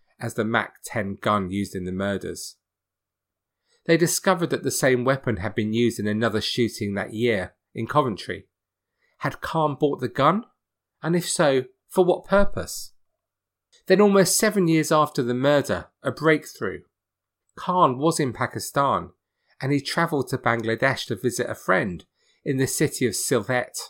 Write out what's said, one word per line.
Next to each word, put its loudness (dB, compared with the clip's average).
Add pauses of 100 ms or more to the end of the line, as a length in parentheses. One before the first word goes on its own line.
(180)
as -8
the -2
mac -2 (100)
ten -6
gun 0
used -4
in -8
the -6
murders. -6 (1300)
They 4
discovered 2
that -2
the -2
same 2
weapon 0
had -6
been 0
used 2
in -2
another 0
shooting -2
that -6
year -2 (260)
in -4
Coventry. -4 (720)
Had -8
Khan -2
bought 0
the -4
gun? 2 (580)
And 0
if -2
so, 2 (260)
for 2
what 2
purpose? 0 (920)
Then 6
almost 6
seven 2
years 2
after 2
the 0
murder, 2 (140)
a -4
breakthrough. -2 (680)
Khan 2
was 2
in 0
Pakistan, -2 (500)
and -2
he 0
travelled -2
to -4
Bangladesh -2
to -4
visit -4
a -8
friend -2 (400)
in -2
the 2
city 0
of 0
Sylhet. -2 (140)